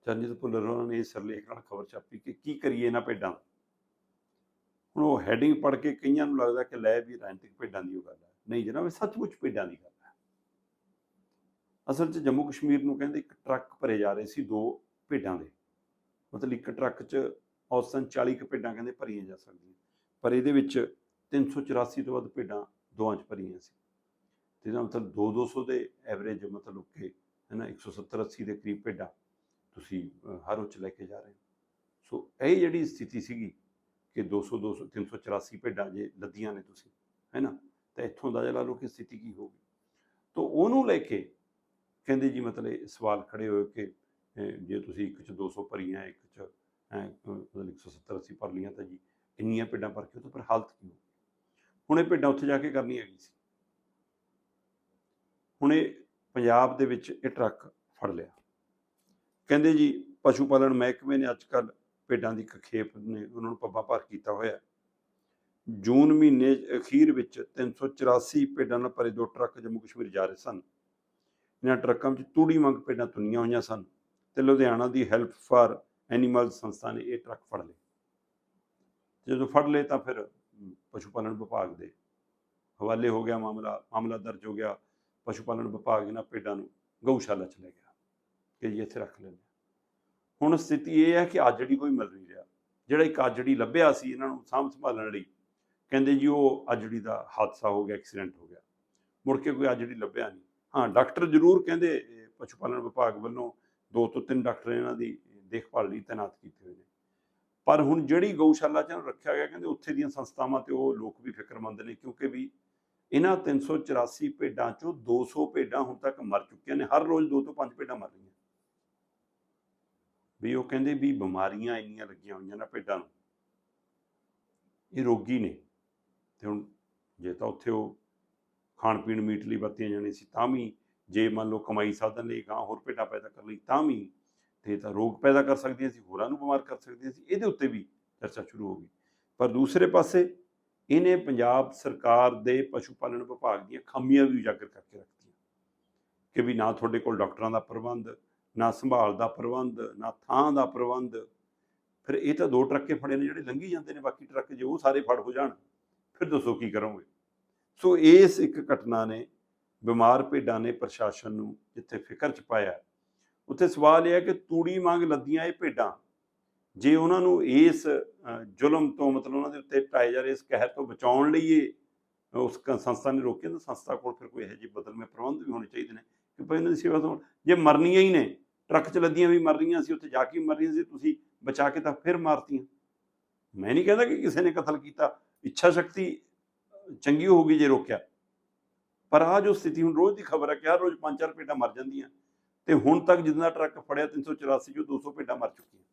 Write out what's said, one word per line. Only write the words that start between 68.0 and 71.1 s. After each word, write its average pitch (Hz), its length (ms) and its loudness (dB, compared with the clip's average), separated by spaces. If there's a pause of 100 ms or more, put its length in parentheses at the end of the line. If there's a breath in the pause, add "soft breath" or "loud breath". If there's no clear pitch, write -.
ਭੇਡਾਂ 120 320 -2
ਨਾਲ 123 120 -4
ਭਰੇ 120 200 -2
ਦੋ 113 140 -4
ਟਰੱਕ 120 360 -6
ਜੰਮੂ 113 180 -8
ਕਸ਼ਮੀਰ 110 300 -12
ਜਾ 95 180 -2
ਰਹੇ 95 100 -6
ਸਨ। 117 200 -12 (1080)